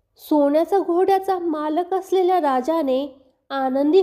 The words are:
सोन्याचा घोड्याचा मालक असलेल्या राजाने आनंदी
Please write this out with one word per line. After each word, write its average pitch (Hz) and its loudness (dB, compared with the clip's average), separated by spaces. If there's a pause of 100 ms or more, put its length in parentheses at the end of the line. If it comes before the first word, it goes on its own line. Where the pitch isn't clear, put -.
(160)
सोन्याचा 311 0
घोड्याचा 381 0
मालक 320 -4
असलेल्या 370 0
राजाने 277 -2 (300)
आनंदी 277 2